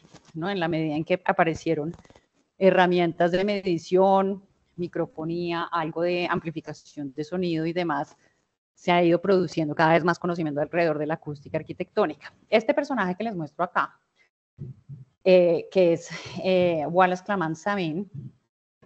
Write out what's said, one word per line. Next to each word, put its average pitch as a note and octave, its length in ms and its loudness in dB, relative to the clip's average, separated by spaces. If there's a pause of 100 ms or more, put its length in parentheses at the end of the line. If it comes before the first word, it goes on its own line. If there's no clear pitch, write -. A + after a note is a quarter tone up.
(340)
¿no? E3 160 -6
En G3+ 100 -4
la E3 80 -2
medida D#3+ 280 -2
en D#3+ 80 -2
que F3+ 220 -2
aparecieron E3 680 -2 (640)
herramientas F3 720 4
de F3+ 120 0
medición, G3 1000 2 (300)
microfonía, E3+ 880 -6
algo E3 400 -4
de F3 260 0
amplificación D3+ 840 -8
de D3+ 100 -6
sonido E3+ 420 -2
y E3 80 -2
demás, D#3 420 -4 (580)
se - 180 -4
ha F3 120 4
ido E3+ 180 4
produciendo E3+ 540 0
cada D#3+ 180 4
vez E3 100 4
más E3+ 160 0
conocimiento D#3+ 420 -4
alrededor D#3 360 0
de D3+ 100 -4
la D#3+ 80 -4
acústica - 420 -10
arquitectónica. D#3 760 -4 (160)
Este A3 240 2
personaje B3 420 -2
que G#3 80 -8
les A3+ 120 -6
muestro D#3+ 280 -6
acá, F3+ 360 -4 (1200)
eh, F3 480 6
que F3 220 4
es, E3 160 -6 (340)
eh, F3+ 440 2
Wallace F3+ 360 2
Clement E3 320 -4
Sabin, F#3 540 -4 (760)